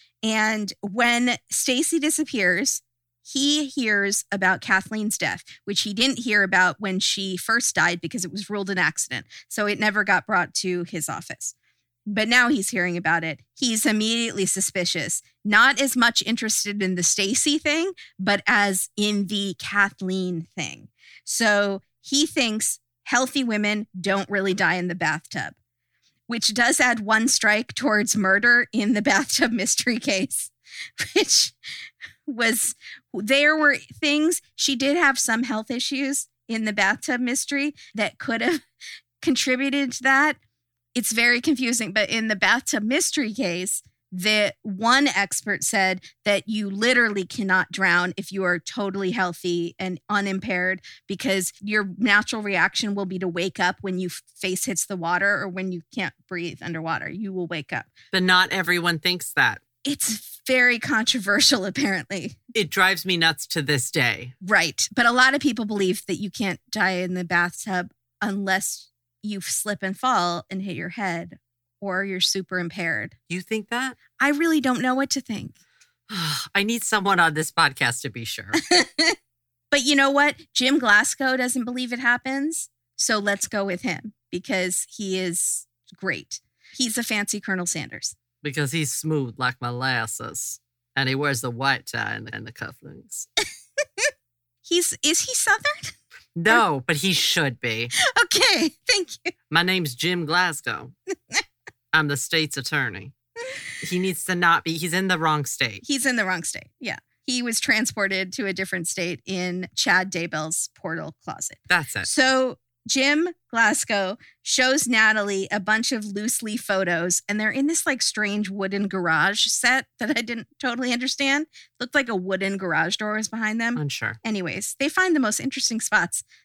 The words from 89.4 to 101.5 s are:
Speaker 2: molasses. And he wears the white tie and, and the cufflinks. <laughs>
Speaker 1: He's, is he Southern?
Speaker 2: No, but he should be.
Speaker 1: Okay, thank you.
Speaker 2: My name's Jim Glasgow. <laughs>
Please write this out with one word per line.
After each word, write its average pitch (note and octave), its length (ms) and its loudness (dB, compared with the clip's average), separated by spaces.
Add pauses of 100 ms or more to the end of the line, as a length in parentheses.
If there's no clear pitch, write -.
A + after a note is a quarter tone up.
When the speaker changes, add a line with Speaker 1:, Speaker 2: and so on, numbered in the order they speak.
Speaker 2:
molasses. A#2+ 1000 -4 (340)
And C3+ 140 0
he C3 80 0
wears C#3 240 0
the B2+ 100 -4
white C3 360 0
tie A2 300 -6
and, A2 180 -10
and G#2+ 120 -10
the A2+ 60 -14
cufflinks. - 760 -12 (100)
<laughs> - 1200 -6
Speaker 1:
He's, - 420 0
is D#4 180 2
he B4+ 140 -6
Southern? - 600 -2 (400)
Speaker 2:
No, E3+ 500 4
but D#3+ 120 0
he F#3+ 160 2
should C#3+ 460 0
be. A#2 300 -4 (340)
Speaker 1:
Okay, F4 480 2 (180)
thank G4+ 200 0 (160)
you. F#4 60 -4 (180)
Speaker 2:
My D#3+ 140 4
name's F3+ 320 0
Jim F3 300 -2
Glasgow. D3+ 640 -2 (500)
<laughs> - 520 -10